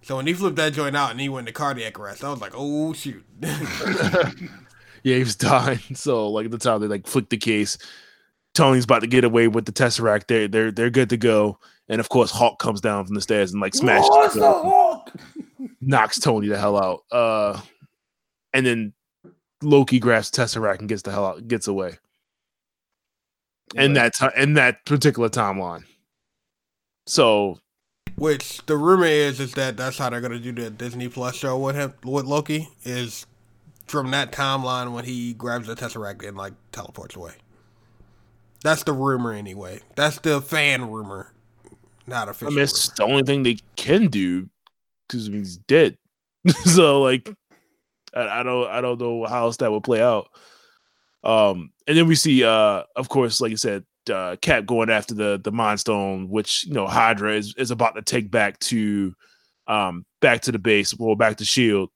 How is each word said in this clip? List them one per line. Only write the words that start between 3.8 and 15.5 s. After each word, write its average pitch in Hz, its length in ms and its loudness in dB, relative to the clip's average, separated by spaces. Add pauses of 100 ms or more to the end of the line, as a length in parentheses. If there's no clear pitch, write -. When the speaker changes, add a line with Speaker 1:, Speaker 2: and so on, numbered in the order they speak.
Speaker 2:
Yeah, 127 120 4
he 127 80 2
was 117 120 -2
dying. 127 440 2 (160)
So, 113 340 -2
like, 107 160 -2
at 113 60 -8
the 117 80 -8
time 113 200 0
they, 104 60 -2
like, 104 220 -6
flicked 120 240 -2
the 120 60 -2
case, 104 380 -2 (800)
Tony's 135 300 4
about 117 160 4
to 113 80 -4
get 123 160 4
away 117 240 6
with 110 180 0
the 107 60 -8
Tesseract. 113 560 0
They're, 110 200 0
they're, 110 240 0
they're 117 200 0
good 123 180 2
to 123 80 0
go. 107 400 2 (320)
And, 110 100 -2
of 117 100 -4
course, 120 200 4
Hulk 117 300 2
comes 104 220 -2
down 101 240 -2
from 101 100 -6
the 98 60 -4
stairs 101 300 0
and, 101 80 -4
like, 98 140 -2
smashes 104 380 4
Speaker 3:
What's - 240 6
Speaker 2:
the - 60 2
Speaker 3:
the 214 120 6
Hulk? 320 560 2 (720)